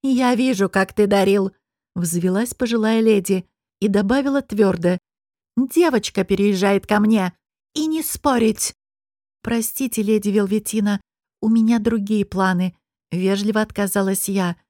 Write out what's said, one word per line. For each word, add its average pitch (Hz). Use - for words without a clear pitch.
"Я 254
вижу, 208
как 196
ты 208
дарил!" 196
взвилась 180
пожилая 226
леди 196
и 196
добавила 254
твердо: 185
"Девочка 254
переезжает 196
ко 208
мне, 208
и 311
не 311
спорить!" 226
"Простите, 233
леди 208
Велветина, 208
у 220
меня 226
другие 214
планы", 185
вежливо 202
отказалась 196
я. 185